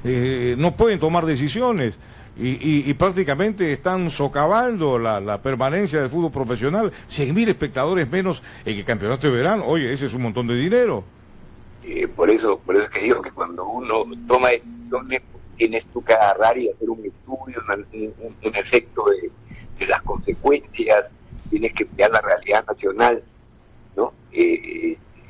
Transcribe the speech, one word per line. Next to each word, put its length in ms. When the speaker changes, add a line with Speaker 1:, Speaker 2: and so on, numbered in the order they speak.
Speaker 1:
eh, 520
no 200
pueden 200
tomar 280
decisiones 720
y, 120
y, 400
y 40
prácticamente 800
están 360
socavando 880
la, 220
la 220
permanencia 580
del 100
fútbol 220
profesional. 600
Cien 280
mil 140
espectadores 600
menos 320
en 140
el 80
campeonato 420
de 100
verano. 280
Oye, 260
ese 140
es 80
un 80
montón 260
de 80
dinero. 480
Speaker 2:
Eh, 240
por 220
eso, 360
por 100
eso 100
es 60
que 100
digo 200
que 100
cuando 340
uno 400
toma 220
decisiones, 720
tienes 340
tú 120
que 100
agarrar 440
y 120
hacer 200
un 160
estudio, 600
un, 520
un, 240
un 120
efecto 540
de, 200
de 100
las 160
consecuencias, 1040
tienes 240
que 120
mirar 260
la 100
realidad 440
nacional, 560
¿no? 160
Eh, 640